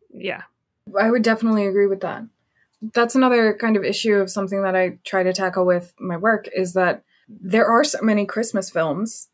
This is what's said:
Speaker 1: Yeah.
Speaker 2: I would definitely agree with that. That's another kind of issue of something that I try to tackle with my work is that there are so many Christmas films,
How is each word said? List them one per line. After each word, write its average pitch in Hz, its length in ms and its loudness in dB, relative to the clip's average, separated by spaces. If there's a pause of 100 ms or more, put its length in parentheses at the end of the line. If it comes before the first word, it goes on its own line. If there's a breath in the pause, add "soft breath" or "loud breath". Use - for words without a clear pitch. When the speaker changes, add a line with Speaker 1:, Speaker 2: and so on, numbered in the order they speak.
(120)
Speaker 1:
Yeah. 190 300 -12 (580)
Speaker 2:
I 226 100 4
would 240 120 2
definitely 220 440 0
agree 202 200 2
with 190 160 -2
that. 185 200 -8 (680)
That's 233 220 2
another 240 400 4
kind 220 240 0
of 190 40 -2
issue 208 340 0
of 190 140 0
something 196 320 -4
that 185 140 0
I 180 300 0
try 190 160 0
to 185 100 2
tackle 185 320 -2
with 175 340 0
my 175 200 -6
work 214 360 0
is 180 200 -2
that 180 280 0 (260)
there 220 360 0
are 233 200 4
so - 180 -4
many 208 240 2
Christmas 214 420 -4
films, 165 640 -4